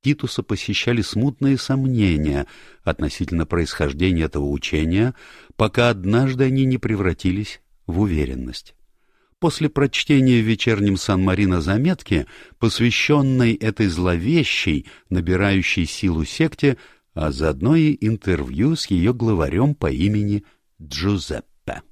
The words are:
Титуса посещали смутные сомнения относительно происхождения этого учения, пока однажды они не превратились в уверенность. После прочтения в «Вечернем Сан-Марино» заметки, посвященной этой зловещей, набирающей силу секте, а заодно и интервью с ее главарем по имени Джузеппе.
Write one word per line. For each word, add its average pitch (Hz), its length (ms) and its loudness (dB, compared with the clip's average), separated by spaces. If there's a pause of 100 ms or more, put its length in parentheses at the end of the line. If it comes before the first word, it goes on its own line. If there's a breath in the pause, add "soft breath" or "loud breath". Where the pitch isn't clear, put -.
Титуса 135 400 -2
посещали 113 580 -2
смутные 135 560 0
сомнения 92 880 0 (380 loud breath)
относительно 82 640 -4
происхождения 82 760 0
этого 73 200 -4
учения, 80 720 0 (400 loud breath)
пока 120 340 2
однажды 120 540 0
они 135 220 2
не 127 120 0
превратились 98 840 -2 (260)
в 87 140 -2
уверенность. 65 760 -4 (640)
После 156 300 0
прочтения 135 680 2
в 107 60 2
«Вечернем 104 520 0
Сан-Марино» 92 640 2
заметки, 98 680 0 (320 loud breath)
посвященной 123 960 2
этой 110 320 0
зловещей, 87 1000 0 (240 loud breath)
набирающей 92 760 0
силу 82 380 -2
секте, 143 520 0 (380 loud breath)
а 78 160 -2
заодно 78 440 0
и 151 300 2
интервью 95 680 -2
с - 100 -8
ее 98 300 2
главарем 110 580 0
по 82 160 -4
имени 104 540 0 (380 soft breath)
Джузеппе. - 1120 -6